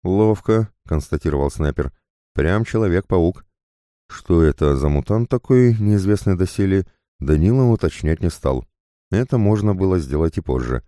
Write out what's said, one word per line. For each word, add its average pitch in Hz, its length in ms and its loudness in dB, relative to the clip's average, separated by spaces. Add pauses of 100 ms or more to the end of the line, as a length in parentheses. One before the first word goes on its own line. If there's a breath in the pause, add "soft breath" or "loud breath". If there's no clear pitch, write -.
«Ловко», 110 640 0 (180)
констатировал 73 640 -2
снайпер, — 73 400 -4 (420)
«прям 92 300 0
Человек-паук». 92 800 0 (680)
Что - 320 0
это 73 360 2
за 71 100 -2
мутант 101 420 -2
такой, 123 480 2
неизвестный 101 600 0
доселе, 95 500 0 (320)
Данила 80 440 2
уточнять 82 580 0
не 87 80 0
стал. 65 360 -4 (460)
Это 123 260 -2
можно 104 380 0
было 92 240 0
сделать 78 380 -2
и 95 40 -6
позже. 62 460 -6